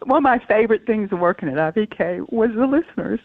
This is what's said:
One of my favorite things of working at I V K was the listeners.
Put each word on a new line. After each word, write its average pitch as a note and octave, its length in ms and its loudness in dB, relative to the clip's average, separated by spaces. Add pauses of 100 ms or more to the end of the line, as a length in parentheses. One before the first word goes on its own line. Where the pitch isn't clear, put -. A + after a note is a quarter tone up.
One C4+ 140 2
of D#4+ 40 2
my C4 240 4
favorite G#3+ 400 2
things G#3+ 260 0
of F#3 60 -2
working F3 300 0
at C3+ 100 -4
I D#3 120 0
V G#3+ 160 -2
K F3 340 -4 (100)
was A#3 240 0
the A#3 120 0
listeners. C4 580 -2